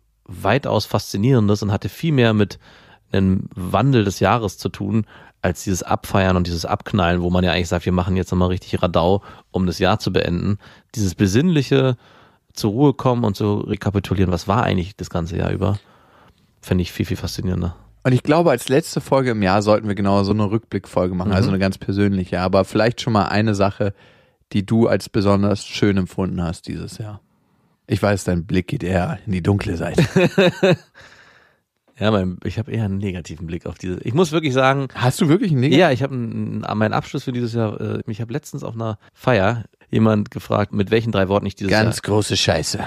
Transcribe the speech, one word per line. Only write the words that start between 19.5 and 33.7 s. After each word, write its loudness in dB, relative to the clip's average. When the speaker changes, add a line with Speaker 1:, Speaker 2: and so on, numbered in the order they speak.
Speaker 2:
sollten 2
wir -2
genau 2
so 0
eine 2
Rückblickfolge -2
machen, -2
also 2
Speaker 1:
Mhm. 0
Speaker 2:
eine 0
ganz 0
persönliche, -2
aber 2
vielleicht 0
schon -2
mal 4
eine 0
Sache, 0
die 0
du 4
als 0
besonders 2
schön 2
empfunden -4
hast -6
dieses -10
Jahr. -12
Ich 0
weiß, 0
dein -2
Blick 0
geht -6
eher -2
in -4
die -2
dunkle 0
Seite. 0
Speaker 1:
<laughs> 2
Ja, 0
mein, 0
ich -6
habe -8
eher -2
einen -2
negativen -8
Blick -8
auf -10